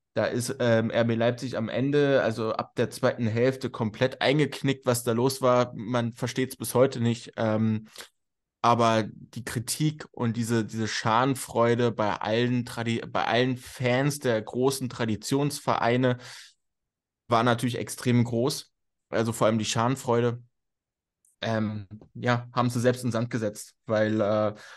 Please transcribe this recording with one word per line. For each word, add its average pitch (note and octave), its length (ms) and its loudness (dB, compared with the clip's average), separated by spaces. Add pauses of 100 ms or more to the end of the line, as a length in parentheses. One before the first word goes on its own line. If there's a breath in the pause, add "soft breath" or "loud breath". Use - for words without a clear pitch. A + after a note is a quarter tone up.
(140)
Da A2 100 0
ist, A#2+ 360 -2
ähm, A2+ 300 4
R A#2 140 2
B A#2 100 0
Leipzig A#2+ 440 -2
am A2+ 100 -4
Ende, C#3 540 2
also A2 300 -2
ab - 220 -6
der A2+ 140 0
zweiten A#2+ 380 -2
Hälfte, A#2+ 420 0
komplett A#2+ 540 -2
eingeknickt, C#3 640 0
was A#2+ 180 0
da A#2+ 80 0
los C3 300 0
war. B2 320 4
Man A#2 400 -2
versteht's B2+ 420 -4
bis - 180 -8
heute C3 260 4
nicht. A#2 360 -2
Ähm, A2 500 0 (760 loud breath)
aber A#2 500 4
die - 320 -14
Kritik D3+ 640 -4
und A#2 260 -2
diese, A2+ 280 0
diese A2 240 -4
Schadenfreude A#2 1040 2
bei G#2 240 0
allen B2 480 0
Tradi-, A#2 420 -4
bei A#2 180 -2
allen B2 340 2
Fans C3 600 0
der A#2 220 0
großen B2+ 480 -2
Traditionsvereine B2 1300 0 (1080 loud breath)
war A#2 160 4
natürlich A#2+ 340 0
extrem A#2+ 460 0
groß. A#2+ 480 -4 (380)
Also A2+ 220 0
vor A#2 140 2
allem A2 120 4
die G#2+ 60 0
Schadenfreude. A#2+ 800 0 (1000)
Ähm, G#2+ 460 -4 (280)
ja, A#2+ 380 -2
haben B2 160 0
sie A#2+ 120 -2
selbst B2 220 2
in B2+ 40 -4
den A2+ 60 -2
Sand A#2+ 180 -4
gesetzt, G#2+ 460 -6 (100)
weil, A2 340 2
äh, G#2+ 340 2 (220 loud breath)